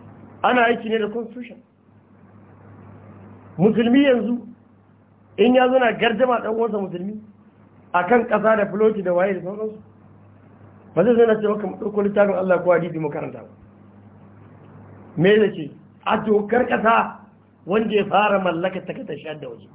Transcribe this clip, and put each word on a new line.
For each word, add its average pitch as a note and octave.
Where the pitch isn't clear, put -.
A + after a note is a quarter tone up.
Ana A#3+
aiki A3+
ne A3
da G#3
constitution. A#3
Musulmi A#3
yanzu, A#3+
in A#3+
ya B3+
zo C4
na A#3+
gardama A3+
ɗan A3
uwansa A3
musulmi, F#3+
a F3+
kan A3+
ƙasa G#3+
da G3+
filoti G3+
da F3+
waye F#3+
da F3
sauransu, G#3
ba E3+
zai A#3
zo A#3
na G#3+
ce G#3
maka G3+
mu F3+
ɗauko G#3
littafin G3+
Allah F3+
ko F3
hadisi E3
mu D3+
karanta C#3+
ba. G#2
Me G3
zai G#3
ce? D3
A G#3
dokar G#3+
ƙasa A3+
wanda G#3
ya G3
fara G3+
mallaka F3+
ta E3+
ka C4
tashi C#3
da D3+
waje. A2